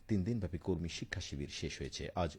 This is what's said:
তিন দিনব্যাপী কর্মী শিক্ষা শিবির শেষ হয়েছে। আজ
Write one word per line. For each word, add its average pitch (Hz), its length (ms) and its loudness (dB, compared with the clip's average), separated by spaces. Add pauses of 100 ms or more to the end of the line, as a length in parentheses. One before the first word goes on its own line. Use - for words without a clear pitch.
তিন 104 180 6
দিনব্যাপী 92 440 2
কর্মী 85 220 2
শিক্ষা - 320 -4
শিবির 69 380 -4
শেষ 76 200 -2
হয়েছে। 69 240 -4 (120)
আজ 87 240 4